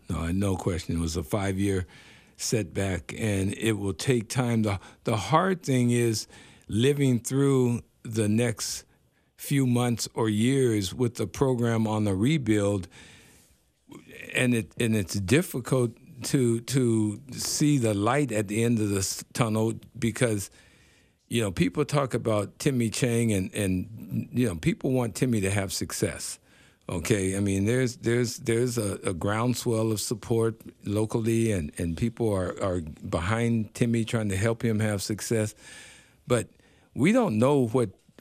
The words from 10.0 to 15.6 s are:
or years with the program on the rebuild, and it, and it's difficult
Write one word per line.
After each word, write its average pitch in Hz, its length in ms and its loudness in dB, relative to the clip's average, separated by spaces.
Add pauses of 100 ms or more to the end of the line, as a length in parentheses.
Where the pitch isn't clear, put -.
or 113 140 0
years 110 680 2
with 120 220 -2
the 110 100 -2
program 117 600 0
on 107 180 0
the 101 100 2
rebuild, 104 760 2 (1500)
and 123 200 2
it, 113 240 -2
and 113 160 2
it's 101 200 0
difficult 123 760 2 (320)